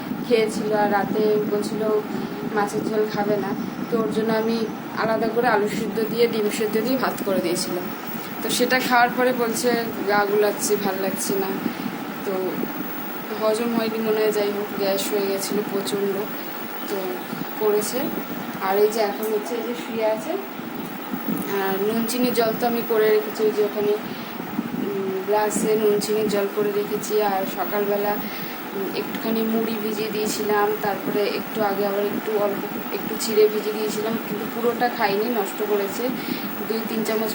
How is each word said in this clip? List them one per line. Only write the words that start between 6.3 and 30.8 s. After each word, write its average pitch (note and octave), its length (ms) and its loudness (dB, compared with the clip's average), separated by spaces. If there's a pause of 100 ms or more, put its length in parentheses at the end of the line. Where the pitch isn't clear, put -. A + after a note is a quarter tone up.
সিদ্ধ G#3+ 180 0 (100)
দিয়ে C4 120 2
ভাত F#3+ 280 0
করে F#3+ 200 2
দিয়েছিলাম। F3 400 -2 (540)
তো - 100 -4
সেটা B3+ 300 4
খাওয়ার B3 380 6
পরে B3 160 4
বলছে A#3+ 360 2 (380)
গা G#3 180 4
গুলাচ্ছে, G#3 460 2 (120)
ভাল F#3+ 180 0
লাগছে F#3+ 320 -2 (100)
না, G3 60 -2 (760)
তো G3+ 100 -2 (1040)
হজম A3 360 2
হয়নি A3 240 0
মনে A3 220 2
হয়, G#3+ 160 4
যাই G3+ 180 2
হোক G#3 140 -2 (100)
গ্যাস G3 300 2
হয়ে G3+ 180 2
গেছিলো G3 420 -2
প্রচণ্ড, G3 440 0 (760)
তো G3+ 80 -2 (640)
করেছে। G#3 400 2 (600)
আর F#3+ 160 0
এই G#3 140 6
যে A3+ 80 -2 (100)
এখন G#3+ 240 -2
হচ্ছে G#3+ 220 -2
এই A3+ 120 -4
যে A#3+ 140 -4
শুয়ে A3+ 240 -2
আছে। A3 260 0 (1300)
আর F#3+ 140 0 (120)
নুন A3+ 220 2
চিনির B3 240 2
জল A3+ 260 4
তো B3 80 2
আমি A#3 220 0
করে G#3+ 200 4
রেখেছি, G#3+ 340 2
ওই G#4+ 140 4
যে G#4+ 60 2
ওখানে, G#4 300 0 (840)
উম, G4 360 -2 (140)
গ্লাসে - 480 2
নুন G#3+ 240 4
চিনির G#3+ 340 0
জল G3+ 220 2
করে G#3 160 0
রেখেছি। G#3 500 -2
আর G3 200 2 (160)
সকালবেলা, G3+ 560 0 (600)
উম, G3 140 -2 (100)
একটুখানি A3+ 420 -2 (120)
মুড়ি A3+ 300 0
ভিজিয়ে G#3+ 320 -2
দিয়েছিলাম, G#3 520 2 (140)